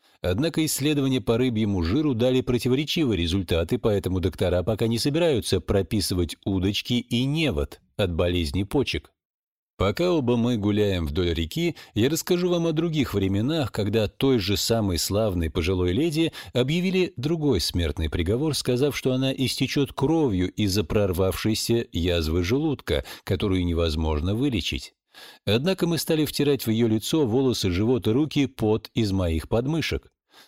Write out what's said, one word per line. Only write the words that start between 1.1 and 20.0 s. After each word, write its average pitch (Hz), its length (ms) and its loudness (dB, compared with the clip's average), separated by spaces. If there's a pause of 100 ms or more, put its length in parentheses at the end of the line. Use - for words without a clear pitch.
по 113 180 2
рыбьему 110 440 2
жиру 131 320 0
дали 127 260 2
противоречивые 127 760 0
результаты, 87 600 0
поэтому 95 400 0
доктора 87 460 0
пока 113 240 0
не 117 100 0
собираются 143 640 0
прописывать 95 840 -2
удочки 98 500 -2
и 120 300 -2
невод 135 560 -2 (160)
от 95 160 0
болезни 87 520 0
почек. - 480 -4 (680)
Пока 165 320 2
оба 123 240 2
мы 117 220 0
гуляем 101 480 0
вдоль 85 260 0
реки, 147 420 -2 (200)
я 117 160 2
расскажу 175 400 0
вам 170 160 0
о 165 60 0
других 156 420 -2
временах, 104 580 0
когда 104 360 2
той 135 300 4
же 95 200 2
самой 104 400 2
славной 95 500 2
пожилой 90 440 2
леди 156 420 0 (180)
объявили 180 640 0
другой 147 460 0
смертный 80 480 -2
приговор, 117 440 -2
сказав, 131 400 0
что 127 200 -2
она 135 180 0
истечёт 131 640 -2
кровью 135 580 0